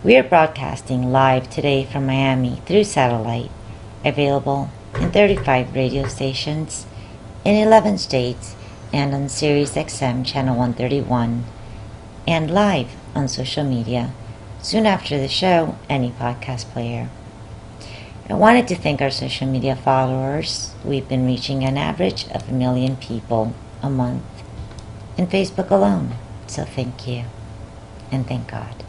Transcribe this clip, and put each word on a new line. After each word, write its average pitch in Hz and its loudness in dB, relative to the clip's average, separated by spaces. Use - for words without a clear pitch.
We 240 10
are 262 8
broadcasting 131 2
live 131 4
today 139 0
from 139 -2
Miami 131 2
through 208 4
satellite, 120 0
available 139 2
in 175 0
thirty-five 185 4
radio 131 0
stations 151 -4
in 208 6
eleven 214 8
states 123 -2
and 139 2
on 139 -2
Sirius 147 2
X - -4
M 127 0
channel 131 0
one 123 2
thirty-one, 120 0
and 160 2
live 185 4
on 143 0
social 131 -2
media 123 0
soon 220 2
after 185 2
the 135 0
show, 175 2
any 127 0
podcast 123 -6
player. 117 -6
I - -2
wanted 240 6
to 175 0
thank 147 0
our 135 2
social 131 -4
media 131 0
followers. 131 0
We've 135 -2
been 127 2
reaching 127 0
an 131 0
average 156 0
of - -6
a 127 -2
million 127 2
people 113 -2
a 139 -2
month 127 0
in 180 0
Facebook 190 0
alone, 190 4
so - -6
thank 123 -6
you, 120 -4
and 131 -2
thank 120 -6
God. - -10